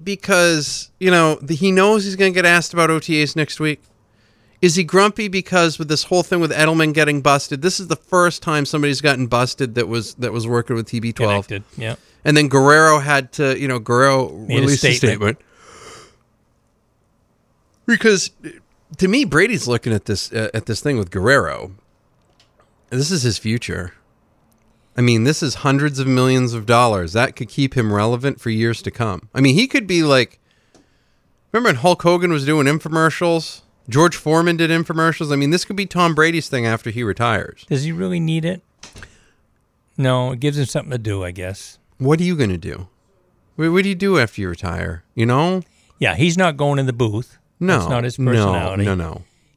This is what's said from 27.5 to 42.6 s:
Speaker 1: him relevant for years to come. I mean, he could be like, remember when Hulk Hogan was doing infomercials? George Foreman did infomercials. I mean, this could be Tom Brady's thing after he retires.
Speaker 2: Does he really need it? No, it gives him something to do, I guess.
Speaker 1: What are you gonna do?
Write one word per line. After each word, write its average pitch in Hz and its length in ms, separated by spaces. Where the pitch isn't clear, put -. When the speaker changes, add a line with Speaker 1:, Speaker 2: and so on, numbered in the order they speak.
Speaker 1:
him 110 160
relevant 120 480
for - 80
years 113 340
to - 80
come. 113 440
I 131 60
mean, 135 140
he 220 120
could 262 200
be 175 160
like, 139 380
remember 233 160
when 160 80
Hulk 170 260
Hogan 175 300
was 143 140
doing 151 200
infomercials? 160 920
George 151 280
Foreman 165 400
did 165 140
infomercials. 160 640
I 143 40
mean, 143 140
this 175 140
could 196 120
be 196 100
Tom 175 280
Brady's 160 340
thing 123 160
after 117 260
he 117 120
retires. 107 680
Speaker 2:
Does 139 160
he 165 80
really 180 280
need 160 240
it? 175 180
No, 127 360
it 123 80
gives 147 180
him 139 80
something 143 260
to 127 60
do, 104 260
I 87 60
guess. 92 480
Speaker 1:
What 147 220
are 175 40
you 180 100
gonna 104 240
do? 90 300